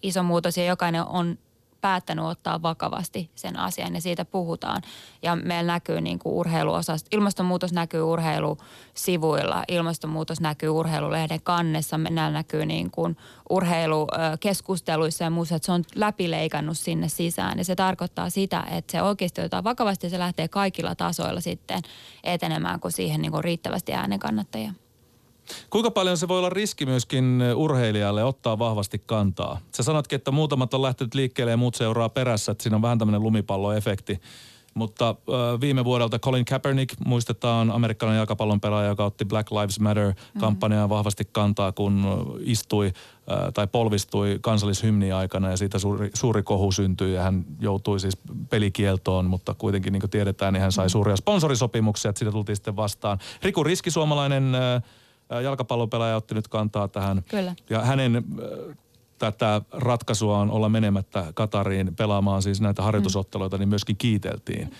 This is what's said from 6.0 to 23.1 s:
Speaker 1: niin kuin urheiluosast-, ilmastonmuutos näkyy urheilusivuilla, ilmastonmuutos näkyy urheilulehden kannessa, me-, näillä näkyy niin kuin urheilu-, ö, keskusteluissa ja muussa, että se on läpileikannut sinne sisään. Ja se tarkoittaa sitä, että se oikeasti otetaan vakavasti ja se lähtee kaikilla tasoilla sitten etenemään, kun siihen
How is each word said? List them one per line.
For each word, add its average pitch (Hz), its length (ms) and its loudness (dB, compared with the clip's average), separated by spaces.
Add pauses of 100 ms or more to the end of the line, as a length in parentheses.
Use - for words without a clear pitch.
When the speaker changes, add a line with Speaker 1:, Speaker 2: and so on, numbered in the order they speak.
Speaker 1:
niin 175 180 -4
kuin - 160 -2
urheiluosast-, 165 760 0
ilmastonmuutos 185 600 0
näkyy 170 280 -2
urheilusivuilla, 160 1700 0
ilmastonmuutos 160 720 -2
näkyy 156 280 -2
urheilulehden 156 760 0
kannessa, 160 540 0
me-, 160 120 0
näillä 160 280 0
näkyy 156 280 -4
niin 160 260 -4
kuin 170 260 -2 (320)
urheilu-, 165 640 2
ö, 160 260 0
keskusteluissa 170 840 -2
ja 165 60 0
muussa, 170 260 0
että 156 100 -4
se 190 60 0
on 175 120 2 (120)
läpileikannut 160 840 0
sinne 165 320 -2
sisään. 170 480 -2
Ja 180 60 -2
se 180 120 -2
tarkoittaa 180 540 0
sitä, 185 420 0
että 165 200 -6
se 170 100 0
oikeasti 185 400 0
otetaan 180 220 -2
vakavasti 214 420 0
ja 175 40 -4
se 180 100 -4
lähtee 175 280 -2
kaikilla - 480 -2
tasoilla 175 460 -2
sitten 175 400 -6 (420)
etenemään, 165 560 -2
kun 180 120 -6
siihen 160 300 -2